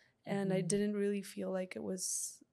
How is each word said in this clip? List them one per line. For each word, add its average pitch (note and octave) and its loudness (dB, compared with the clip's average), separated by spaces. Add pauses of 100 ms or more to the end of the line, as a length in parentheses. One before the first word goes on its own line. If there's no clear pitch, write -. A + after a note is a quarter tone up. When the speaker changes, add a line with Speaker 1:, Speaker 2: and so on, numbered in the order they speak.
(260)
Speaker 1:
and G3 2
I F#3+ 6
Speaker 2:
Mm-hmm. F#3 0
Speaker 1:
didn't G#3 2
really G3+ 2
feel F#3+ -6
like F#3 -4
it A3 -6
was - -4 (100)